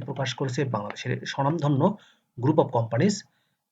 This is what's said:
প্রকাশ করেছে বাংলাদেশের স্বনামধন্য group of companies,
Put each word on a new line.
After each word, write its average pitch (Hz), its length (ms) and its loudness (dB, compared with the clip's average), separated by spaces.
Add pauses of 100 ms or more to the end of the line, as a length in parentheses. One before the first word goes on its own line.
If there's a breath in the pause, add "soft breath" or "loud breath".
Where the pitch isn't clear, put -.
প্রকাশ 139 220 -4 (100)
করেছে 131 260 -2
বাংলাদেশের 117 680 -4
স্বনামধন্য 143 500 2 (640 loud breath)
group 151 200 4
of 120 140 0
companies, 127 380 2 (560)